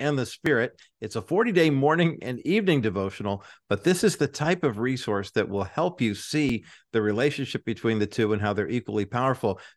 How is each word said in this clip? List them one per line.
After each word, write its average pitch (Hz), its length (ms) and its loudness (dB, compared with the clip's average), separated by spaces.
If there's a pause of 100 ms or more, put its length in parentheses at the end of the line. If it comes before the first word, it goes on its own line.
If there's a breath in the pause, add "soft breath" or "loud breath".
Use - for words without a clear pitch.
and 143 180 0
the 123 80 -2
Spirit. 123 540 0 (200 soft breath)
It's 110 140 -10
a 110 80 -4
forty-day 175 480 2
morning 151 520 2
and 120 180 -8
evening 180 400 2
devotional, 101 640 -2 (240 loud breath)
but 101 160 -2
this 175 180 2
is 202 140 4
the 147 100 0
type 170 380 -2
of 110 140 0
resource 113 540 -2
that 104 160 0
will 98 140 -2
help 165 380 -2
you 113 120 0
see 127 520 -2 (280 loud breath)
the 113 80 2
relationship 120 640 -2
between 113 360 0
the 104 60 2
two 107 260 0
and 104 100 0
how 104 100 0
they're 98 160 -2
equally 107 360 -4
powerful. 123 560 -2 (160 loud breath)